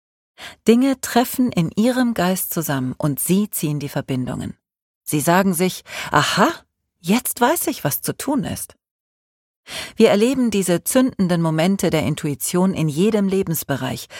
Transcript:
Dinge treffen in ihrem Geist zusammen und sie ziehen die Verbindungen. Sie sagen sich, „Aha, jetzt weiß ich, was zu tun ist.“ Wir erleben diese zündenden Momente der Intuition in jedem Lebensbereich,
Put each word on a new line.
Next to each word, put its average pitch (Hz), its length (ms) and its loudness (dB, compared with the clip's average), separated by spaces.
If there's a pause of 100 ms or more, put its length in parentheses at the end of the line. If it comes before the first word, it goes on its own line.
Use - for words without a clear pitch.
(680)
Dinge 254 320 4
treffen 247 500 0
in 165 240 0
ihrem 240 380 2
Geist 185 400 -2
zusammen 135 440 -4
und 147 220 -2
sie 202 300 0
ziehen 147 280 -4
die 139 120 -6
Verbindungen. 123 680 -6 (480)
Sie 151 160 -2
sagen 185 340 2
sich, 180 300 -2 (280)
„Aha, 175 380 4 (520)
jetzt 208 400 -2
weiß 285 260 2
ich, - 160 -4
was - 180 -2
zu - 140 -6
tun 269 300 -2
ist.“ - 300 -10 (1200)
Wir 220 120 8
erleben 240 400 2
diese 185 360 0
zündenden 190 560 2
Momente 165 480 2
der 156 140 0
Intuition 170 720 0
in 160 140 0
jedem 196 400 2
Lebensbereich, 143 800 -4 (120)